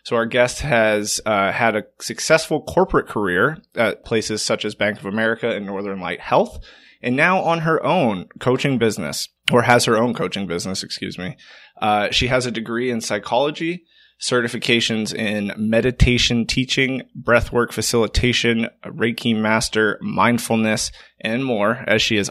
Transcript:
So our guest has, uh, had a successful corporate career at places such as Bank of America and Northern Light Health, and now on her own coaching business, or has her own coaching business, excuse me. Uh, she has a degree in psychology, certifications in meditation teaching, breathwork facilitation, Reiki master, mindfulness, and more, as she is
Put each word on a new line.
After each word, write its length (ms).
So 120
our 100
guest 360
has, 640
uh, 240
had 240
a 80
successful 640
corporate 440
career 520
at 280
places 380
such 240
as 80
Bank 240
of 80
America 440
and 160
Northern 340
Light 220
Health, 380
and 140
now 280
on 160
her 260
own 400
coaching 400
business, 500
or 120
has 220
her 120
own 180
coaching 320
business, 340
excuse 380
me. 180
Uh, 300
she 180
has 200
a 40
degree 380
in 120
psychology, 840
certifications 840
in 440
meditation 880
teaching, 560
breathwork 520
facilitation, 960
Reiki 500
master, 640
mindfulness, 920
and 240
more, 420
as 140
she 160
is 140